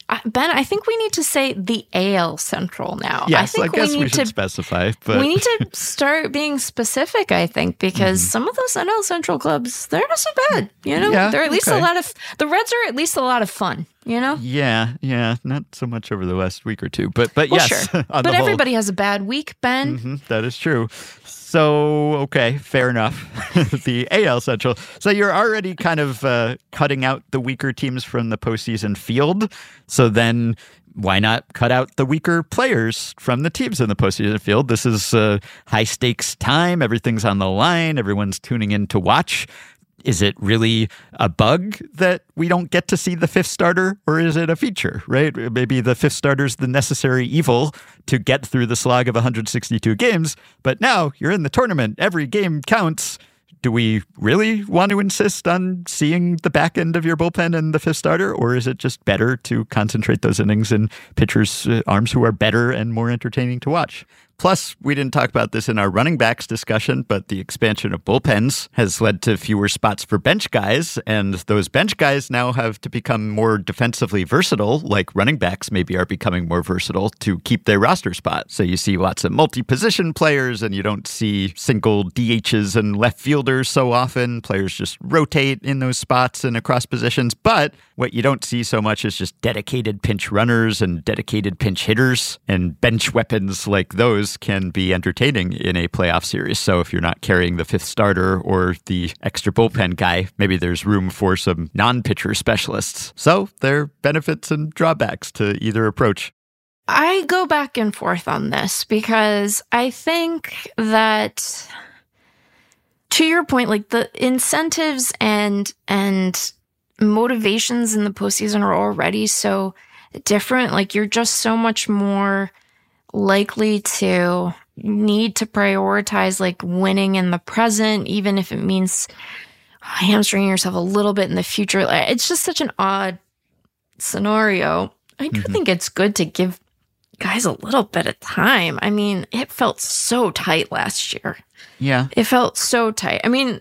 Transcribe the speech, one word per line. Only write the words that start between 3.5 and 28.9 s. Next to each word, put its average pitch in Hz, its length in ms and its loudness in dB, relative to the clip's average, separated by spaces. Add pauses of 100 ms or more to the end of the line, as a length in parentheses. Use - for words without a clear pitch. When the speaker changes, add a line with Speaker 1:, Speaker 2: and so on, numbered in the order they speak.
Speaker 1:
I - 40 2
think 165 120 -2
Speaker 2:
I - 40 -2
guess - 120 2
Speaker 1:
we 294 60 -2
Speaker 2:
we 285 80 0
Speaker 1:
need 123 80 -2
Speaker 2:
should 131 100 0
Speaker 1:
to, 254 40 0
Speaker 2:
specify, 95 680 -2 (100)
but 240 160 2
Speaker 1:
we 277 80 2
need 370 140 0
to 466 320 0
start - 580 -2
being 285 280 -2
specific, 277 720 -2
I 170 140 2
think, 175 340 -4
because 190 420 2
Speaker 2:
Mm-hmm. - 80 0
Speaker 1:
some 240 180 -2
of 494 80 -4
those 508 220 -2
N 359 120 -2
L 427 140 0
Central 339 340 -2
clubs, 254 500 -2
they're 339 200 0
not 622 120 -2
so 640 100 -2 (220)
bad, 370 180 0 (160)
you 285 120 -2
know? 403 140 2
Speaker 2:
Yeah, 202 180 4
Speaker 1:
They're 277 140 2
at 294 80 0
least 370 160 2
a 466 80 4
Speaker 2:
okay. 403 60 2
Speaker 1:
lot 349 160 2
of, - 160 -4 (240)
the 302 100 0
Reds 427 260 0
are 480 140 0
at 240 80 -4
least 330 220 -2
a 285 40 0
lot 254 200 2
of 196 80 -2
fun, 165 360 -4 (200)
you 233 160 -2
know? 277 180 -2
Speaker 2:
Yeah, 120 600 0
yeah. 120 420 0
Not 135 200 -4 (100)
so - 120 -8
much 117 260 -6
over 95 140 -4
the 90 100 -2
last 92 280 -4
week 107 180 -6
or 95 80 -4
two, 98 200 -4
but, 117 240 0
but 156 160 2
Speaker 1:
Well, - 100 4
Speaker 2:
yes, 110 300 2
Speaker 1:
sure. 180 100 0
Speaker 2:
<laughs> - 100 -4
on 151 140 0
Speaker 1:
But - 0 -
Speaker 2:
the - 100 2
whole. - 120 4
Speaker 1:
everybody 262 280 2
has 220 140 0
a 196 60 -2
bad 202 340 -2
week, 277 320 -8
Ben. 262 380 -2
Speaker 2:
Mm-hmm, 127 180 -8 (140)
that 110 160 0
is 123 120 -6
true. 123 300 0 (380)
So, 151 880 2
okay, 139 420 0
fair 127 320 0
enough. 113 340 0 (320)
<laughs> 147 300 2
The 123 260 0
A 202 140 4
L 123 160 2
Central. 120 340 0 (240)
So 202 100 0
you're 202 240 4
already 202 420 0
kind 165 260 0
of, 135 240 -4
uh, 120 320 0 (140)
cutting 139 340 0
out 131 260 -2
the 131 80 -2
weaker 131 320 -4
teams 127 320 -4
from 117 260 -2
the 110 80 -2
postseason 110 600 -4